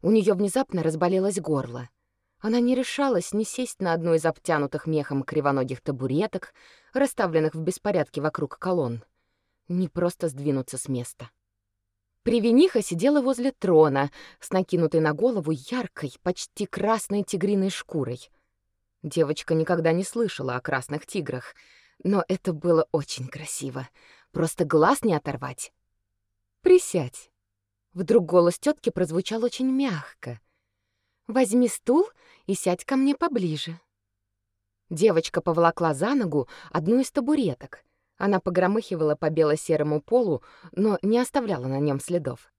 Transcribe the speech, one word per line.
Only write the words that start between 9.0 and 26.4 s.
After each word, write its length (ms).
ни 180
просто 420
сдвинуться 520
с 80
места. 420
Привениха 580
сидела 400
возле 300
трона 580
с 100
накинутой 520
на 120
голову 380
яркой, 720
почти 420
красной 560
тигриной 480
шкурой. 600
Девочка 500
никогда 380
не 120
слышала 520
о 60
красных 440
тиграх, 480
но 240
это 260
было 380
очень 360
красиво. 640
Просто 340
глаз 380
не 100
оторвать. 600